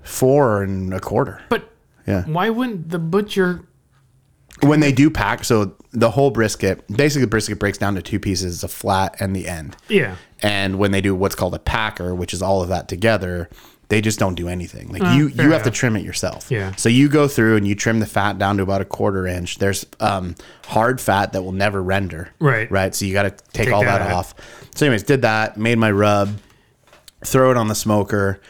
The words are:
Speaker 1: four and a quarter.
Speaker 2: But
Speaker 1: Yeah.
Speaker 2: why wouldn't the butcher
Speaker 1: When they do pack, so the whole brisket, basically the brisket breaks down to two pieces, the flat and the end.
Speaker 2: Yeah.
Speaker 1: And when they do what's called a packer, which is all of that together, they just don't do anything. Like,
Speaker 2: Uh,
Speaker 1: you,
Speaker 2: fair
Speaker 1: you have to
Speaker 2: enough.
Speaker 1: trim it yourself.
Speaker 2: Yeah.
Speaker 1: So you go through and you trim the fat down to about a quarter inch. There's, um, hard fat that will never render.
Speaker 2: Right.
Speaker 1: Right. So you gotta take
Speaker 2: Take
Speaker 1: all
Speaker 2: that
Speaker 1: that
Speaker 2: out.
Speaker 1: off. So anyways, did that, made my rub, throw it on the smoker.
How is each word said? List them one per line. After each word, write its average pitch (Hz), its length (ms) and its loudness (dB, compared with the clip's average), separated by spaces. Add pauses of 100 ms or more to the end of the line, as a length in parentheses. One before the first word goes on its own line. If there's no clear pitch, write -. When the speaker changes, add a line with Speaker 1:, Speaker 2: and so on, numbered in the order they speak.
Speaker 1:
four 131 600 2
and 95 280 -4
a 92 80 -4
quarter. 101 400 -4 (100)
Speaker 2:
But 214 200 -4 (380)
Speaker 1:
Yeah. 95 160 0
Speaker 2:
why 175 260 -2
wouldn't 220 400 -4
the 175 80 -6
butcher 180 640 -2 (1000)
Speaker 1:
When 151 180 4
they 143 120 4
do 139 180 6
pack, 117 360 -2
so 104 280 2 (180)
the 117 200 4
whole 139 200 2
brisket, 107 560 -2
basically 139 340 0
the 117 60 4
brisket 107 320 -2
breaks 101 180 -2
down 101 180 -2
to 92 60 -6
two 98 180 -4
pieces, 90 420 -4
the 101 60 -6
flat 95 520 -2
and 95 160 -4
the 92 120 -6
end. 80 280 -10 (120)
Speaker 2:
Yeah. 131 280 0 (260)
Speaker 1:
And 98 380 0
when 101 120 2
they 98 100 0
do 98 140 2
what's 95 200 -2
called 90 200 -4
a - 40 -6
packer, 101 560 -4
which 90 180 -6
is 92 80 -6
all 95 200 0
of 87 80 -4
that 87 180 -4
together, 90 600 -2 (400)
they 107 120 2
just 107 180 0
don't 95 160 0
do 87 120 -6
anything. 87 420 -10
Like, 107 120 -6
Speaker 2:
Uh, 185 160 2
Speaker 1:
you, 147 120 4
Speaker 2:
fair 135 160 0
Speaker 1:
you 151 60 6
have 160 120 2
to 123 60 0
Speaker 2:
enough. 113 80 -4
Speaker 1:
trim 113 180 0
it 98 100 -4
yourself. - 460 -6
Speaker 2:
Yeah. 98 240 -4
Speaker 1:
So - 140 0
you 135 200 6
go 147 180 4
through 113 300 4
and 101 100 0
you 101 60 0
trim 113 260 0
the 107 60 0
fat 101 320 -2
down 101 200 0
to 95 60 0
about 98 180 0
a 92 40 -4
quarter 98 400 -2
inch. 90 320 -6
There's, 98 280 -2 (140)
um, 95 360 -2 (320)
hard 123 340 0
fat 98 320 0
that 98 100 -4
will 92 100 -8
never 98 280 -2
render. 90 480 -2 (100)
Speaker 2:
Right. 120 320 0
Speaker 1:
Right. 95 220 0
So 101 120 -4
you 95 80 -2
gotta 101 180 2
take - 340 -4
Speaker 2:
Take 117 80 2
Speaker 1:
all 104 100 4
Speaker 2:
that 101 160 2
Speaker 1:
that 87 120 -2
Speaker 2:
out. - 60 0
Speaker 1:
off. - 180 -6 (400)
So 151 100 2
anyways, 113 180 2
did 135 200 2
that, 110 340 0
made 113 220 2
my 110 120 4
rub, 101 460 2 (880)
throw 131 260 4
it 123 60 2
on 110 100 0
the 107 80 -2
smoker. 101 640 0 (100)